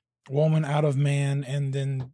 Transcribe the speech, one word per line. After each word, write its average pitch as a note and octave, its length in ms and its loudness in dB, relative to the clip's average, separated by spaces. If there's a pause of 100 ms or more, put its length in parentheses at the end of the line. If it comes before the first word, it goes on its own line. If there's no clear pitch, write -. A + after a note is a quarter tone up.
(300)
woman D#3 360 2
out D3 200 0
of C#3 120 2
man, C#3+ 460 0
and C#3 300 -4
then C3+ 400 -4